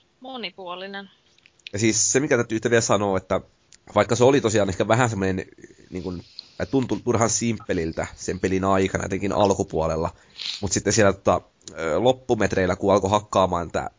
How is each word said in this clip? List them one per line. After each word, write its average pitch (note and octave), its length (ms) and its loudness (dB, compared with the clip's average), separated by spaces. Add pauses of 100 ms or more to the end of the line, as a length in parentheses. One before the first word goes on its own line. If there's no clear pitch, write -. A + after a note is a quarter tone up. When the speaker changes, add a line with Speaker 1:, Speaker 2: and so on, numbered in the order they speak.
(200)
Speaker 1:
monipuolinen. G3 920 -14 (640)
Speaker 2:
Ja G#2 60 -6
siis A2 320 0
se, C3 80 2
mikä C#3+ 160 2
täytyy A#2 200 -2
yhtä A2+ 140 -2
vielä A#2 120 4
sanoa, G2+ 360 0
että F#2 240 -2 (540)
vaikka G#2 200 2
se A2+ 80 4
oli C3+ 180 6
tosiaan G#2 280 2
ehkä G2 180 -2
vähän A#2 220 4
semmoinen, F#2+ 360 -2 (440)
niin F2+ 140 -10
kuin, F2+ 200 -8 (480)
tuntui A2+ 320 0
turhan A2+ 260 2
simppeliltä F#2 880 -4
sen F#2 240 -8
pelin F#2 240 0
aikana, F#2+ 420 0
etenkin F#2+ 280 -4
alkupuolella. E2 760 0 (520)
Mut G2+ 100 -4
sitten G2 220 0
siellä G2+ 200 4
tota, F#2+ 280 0 (380)
ö, D#2+ 200 0
loppumetreillä, G#2 760 0
kun G2 180 2
alkoi G2 160 2
hakkaamaan F#2 580 2
niitä, C#2+ 320 -4